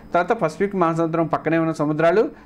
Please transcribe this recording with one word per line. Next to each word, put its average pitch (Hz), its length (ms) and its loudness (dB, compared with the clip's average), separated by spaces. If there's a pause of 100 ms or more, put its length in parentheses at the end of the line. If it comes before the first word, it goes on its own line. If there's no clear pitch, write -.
(140)
తర్వాత 175 180 2
పసిఫిక్ 196 440 -2
మహాసముద్రం 165 520 0
పక్కనే 156 300 -2
ఉన్న 160 140 0
సముద్రాలు, 160 580 0 (160)